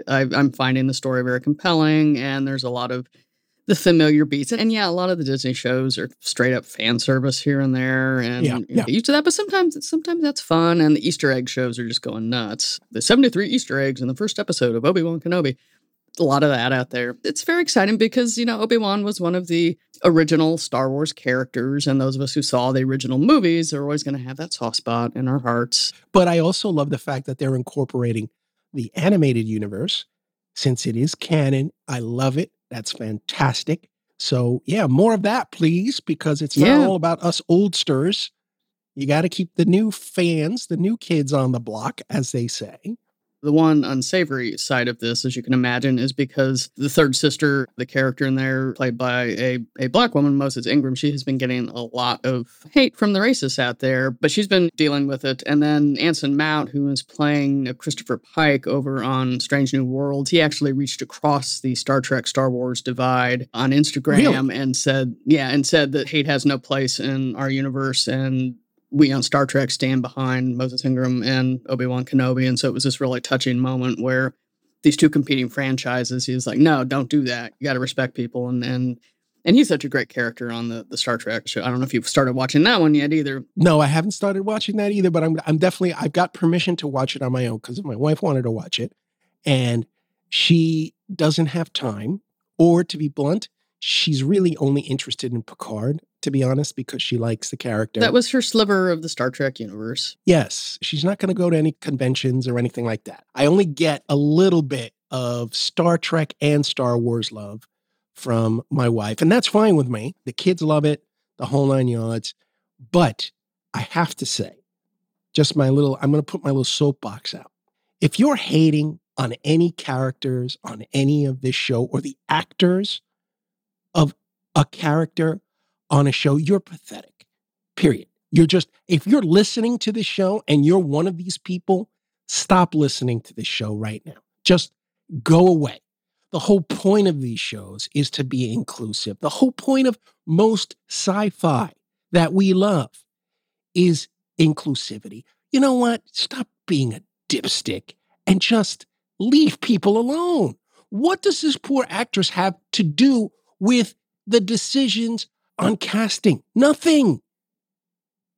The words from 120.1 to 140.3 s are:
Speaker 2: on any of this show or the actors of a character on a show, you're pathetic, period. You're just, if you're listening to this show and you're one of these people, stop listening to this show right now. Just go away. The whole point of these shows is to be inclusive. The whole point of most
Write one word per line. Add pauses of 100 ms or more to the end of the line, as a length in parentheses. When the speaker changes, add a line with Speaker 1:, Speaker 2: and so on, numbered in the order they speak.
Speaker 2:
on
any
of
this
show
or
the (120)
actors (920)
of (400)
a
character (480)
on
a
show,
you're
pathetic, (500)
period. (240)
You're
just, (180)
if
you're
listening
to
this
show
and
you're
one
of
these
people, (360)
stop
listening
to
this
show
right
now. (220)
Just (500)
go
away. (500)
The
whole
point
of
these
shows
is
to
be
inclusive.
The
whole
point
of (280)
most (120)